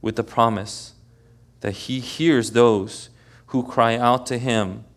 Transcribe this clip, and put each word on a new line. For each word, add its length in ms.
with 140
the 80
promise 720
that 140
he 260
hears 520
those 580
who 140
cry 360
out 280
to 140
him. 460